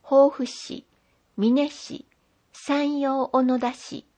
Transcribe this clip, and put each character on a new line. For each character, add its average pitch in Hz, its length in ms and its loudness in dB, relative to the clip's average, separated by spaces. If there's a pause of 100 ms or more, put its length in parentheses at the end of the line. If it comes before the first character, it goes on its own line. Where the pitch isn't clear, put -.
防 277 280 6
府 262 180 -4
市、 - 360 -14 (540)
美 214 140 4
祢 285 180 2
市、 - 360 -14 (480)
山 285 460 -2
陽 269 280 -2
小 262 160 2
野 254 160 2
田 240 140 -2
市 - 320 -16 (120)